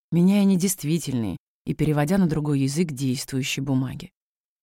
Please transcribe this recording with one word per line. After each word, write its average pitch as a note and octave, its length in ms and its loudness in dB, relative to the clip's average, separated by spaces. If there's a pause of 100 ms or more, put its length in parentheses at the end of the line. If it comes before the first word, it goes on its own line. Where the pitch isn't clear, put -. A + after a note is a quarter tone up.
(140)
меняя F#3+ 320 4
недействительные D3+ 920 0 (300)
и - 80 -4
переводя D3 440 0
на F#3+ 100 4
другой D3 340 0
язык D3+ 320 -2
действующие C3 720 -4
бумаги. C3+ 480 -4 (500)